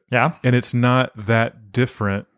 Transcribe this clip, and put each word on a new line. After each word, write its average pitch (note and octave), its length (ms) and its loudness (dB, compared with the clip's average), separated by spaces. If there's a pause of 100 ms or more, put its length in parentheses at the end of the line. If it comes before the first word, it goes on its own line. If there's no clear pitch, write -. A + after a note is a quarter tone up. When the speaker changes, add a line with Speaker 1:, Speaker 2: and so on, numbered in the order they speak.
(120)
Speaker 1:
Yeah. B2 220 2 (100)
Speaker 2:
And B2 120 2
it's B2 200 -2
not B2 400 2
that A2 560 -2
different A2 560 -4 (100)